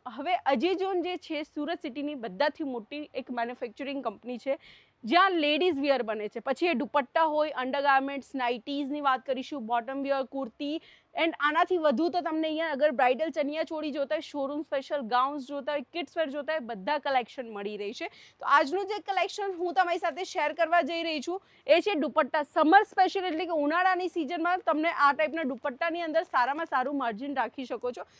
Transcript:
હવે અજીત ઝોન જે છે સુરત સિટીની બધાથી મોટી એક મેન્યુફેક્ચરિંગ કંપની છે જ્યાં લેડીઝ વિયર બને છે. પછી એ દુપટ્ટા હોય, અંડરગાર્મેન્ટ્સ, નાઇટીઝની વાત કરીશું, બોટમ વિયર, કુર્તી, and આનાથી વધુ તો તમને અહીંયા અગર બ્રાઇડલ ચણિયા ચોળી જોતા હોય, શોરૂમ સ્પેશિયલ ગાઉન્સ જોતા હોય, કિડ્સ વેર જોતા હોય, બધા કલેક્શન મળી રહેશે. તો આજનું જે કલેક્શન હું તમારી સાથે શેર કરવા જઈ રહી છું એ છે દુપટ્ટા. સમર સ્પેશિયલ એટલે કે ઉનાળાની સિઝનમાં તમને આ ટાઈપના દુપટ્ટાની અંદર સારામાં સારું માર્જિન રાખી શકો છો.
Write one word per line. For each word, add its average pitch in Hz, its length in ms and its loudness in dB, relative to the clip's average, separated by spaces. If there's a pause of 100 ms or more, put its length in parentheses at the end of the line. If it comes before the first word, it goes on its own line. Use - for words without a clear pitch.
હવે 277 280 -2
અજીત 294 440 2
ઝોન 381 220 0
જે 349 160 -2
છે 311 260 -6
સુરત 302 380 -6
સિટીની 294 340 -6
બધાથી 254 480 -2
મોટી 269 500 -8
એક 262 180 -8
મેન્યુફેક્ચરિંગ 247 720 -6
કંપની 233 340 -8
છે 277 220 -4 (440)
જ્યાં 349 280 6
લેડીઝ 311 480 2
વિયર 269 240 2
બને 214 240 -4
છે. 226 120 -10
પછી 269 260 0
એ 339 80 4
દુપટ્ટા 277 480 0
હોય, 302 280 2
અંડરગાર્મેન્ટ્સ, 277 840 0
નાઇટીઝની 277 640 -2
વાત 262 240 0
કરીશું, 262 420 -6
બોટમ 240 360 -2
વિયર, 269 200 0
કુર્તી, 277 580 -6 (420)
and 330 160 2
આનાથી 330 380 2
વધુ 302 320 2
તો 330 120 -2
તમને 320 260 -2
અહીંયા 311 240 -2
અગર 294 200 4
બ્રાઇડલ 254 380 4
ચણિયા 302 340 -2
ચોળી 311 280 -4
જોતા 285 240 -2
હોય, 320 60 -2
શોરૂમ 285 400 -4
સ્પેશિયલ 285 400 -4
ગાઉન્સ 247 460 0
જોતા 285 240 -6
હોય, 294 100 -2
કિડ્સ - 360 -8
વેર 320 120 0
જોતા 285 240 -4
હોય, 320 60 -2
બધા 233 380 -4
કલેક્શન 254 520 -2
મળી 208 280 -6
રહેશે. 208 300 -6
તો - 380 -16
આજનું 311 400 4
જે 415 140 -6
કલેક્શન 381 600 -4
હું 349 140 -2
તમારી 359 240 2
સાથે 339 260 -4
શેર 311 300 -2
કરવા 339 280 2
જઈ 330 220 -2
રહી 320 160 -2
છું 349 220 -6 (260)
એ 320 120 8
છે 403 160 0
દુપટ્ટા. 294 480 2
સમર 330 400 6
સ્પેશિયલ 370 420 2
એટલે 339 200 -2
કે 339 60 -4
ઉનાળાની 349 560 2
સિઝનમાં 339 520 -2
તમને 320 300 0
આ 285 240 4
ટાઈપના 311 300 0
દુપટ્ટાની 294 580 -2
અંદર 330 220 0
સારામાં 285 420 0
સારું 269 320 0
માર્જિન 262 380 -4
રાખી 254 300 -4
શકો 247 260 -6
છો. - 100 -10 (180)